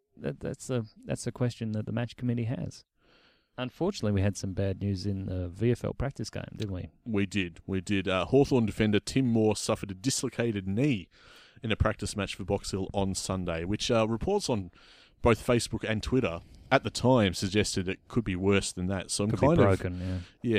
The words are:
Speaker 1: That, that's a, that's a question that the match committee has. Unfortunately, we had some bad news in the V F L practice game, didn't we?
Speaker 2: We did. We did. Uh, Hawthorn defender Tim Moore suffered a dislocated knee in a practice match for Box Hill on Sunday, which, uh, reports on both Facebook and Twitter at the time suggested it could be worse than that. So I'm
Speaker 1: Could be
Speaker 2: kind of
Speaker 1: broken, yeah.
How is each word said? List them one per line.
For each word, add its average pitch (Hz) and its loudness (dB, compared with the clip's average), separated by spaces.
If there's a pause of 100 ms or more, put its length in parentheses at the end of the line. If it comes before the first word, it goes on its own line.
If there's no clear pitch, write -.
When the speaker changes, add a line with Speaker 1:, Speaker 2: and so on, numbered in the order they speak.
(220)
Speaker 1:
That, 71 -6
that's - -8
a, 120 -2 (200)
that's 135 -6
a 117 -4
question 117 -4
that 107 -4
the - -6
match 120 -4
committee 120 -2
has. - -6 (760)
Unfortunately, 127 -2
we 98 2
had 98 0
some 98 -6
bad 98 -2
news 98 -2
in 95 -2
the 90 -4
V 104 0
F 117 -2
L - -4
practice 127 -6
game, - -10 (120)
didn't 101 -6
we? 87 -8 (160)
Speaker 2:
We 101 0
did. 90 -2
We 95 -2
did. 98 0
Uh, 92 2
Hawthorn 127 4
defender 104 4
Tim - 0
Moore 110 4
suffered 107 -4
a 98 -10
dislocated 113 -2
knee 107 0 (560)
in 113 0
a 98 0
practice - 0
match 98 -4
for 101 -8
Box 98 -2
Hill 95 -2
on 98 0
Sunday, 87 -4
which, 104 -2
uh, 113 4
reports 185 -2
on 101 -2 (540)
both 117 4
Facebook 120 0
and 107 -2
Twitter 95 0 (300)
at 135 6
the 110 -4
time 117 4
suggested 95 0
it 92 -4 (100)
could 117 -2
be 95 -2
worse 95 2
than 90 -4
that. 95 -4
So - -2
I'm 104 0
Speaker 1:
Could 104 0
be 123 6
Speaker 2:
kind 165 6
of 120 8
Speaker 1:
broken, 90 0 (220)
yeah. 113 2